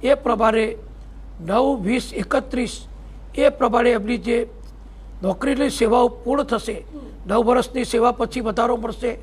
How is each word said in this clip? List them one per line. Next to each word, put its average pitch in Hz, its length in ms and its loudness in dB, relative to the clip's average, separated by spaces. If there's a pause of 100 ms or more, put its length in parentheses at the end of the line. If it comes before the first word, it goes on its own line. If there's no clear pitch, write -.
એ 262 140 6
પ્રમાણે 226 500 4 (720)
નવ 202 260 2 (160)
વીસ 233 320 0
એકત્રીસ 240 600 -2 (600)
એ 285 160 6
પ્રમાણે 240 420 2
એમની 220 340 0
જે 233 120 2 (840)
નોકરીની 262 480 0
સેવાઓ 240 380 4 (140)
પૂર્ણ 277 240 0
થશે, 220 300 -2 (500)
નવ 208 180 2
વર્ષની 247 400 2
સેવા 233 280 2
પછી 240 340 -2
વધારો 233 300 0
મળશે 226 360 -4 (100)